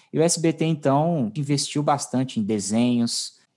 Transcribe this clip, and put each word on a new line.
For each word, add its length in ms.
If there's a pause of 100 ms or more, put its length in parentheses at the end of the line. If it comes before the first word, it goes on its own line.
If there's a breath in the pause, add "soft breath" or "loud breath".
(120)
E 80
o 20
S 180
B 140
T, 120
então, 720
investiu 460
bastante 580
em 40
desenhos. 960 (180 soft breath)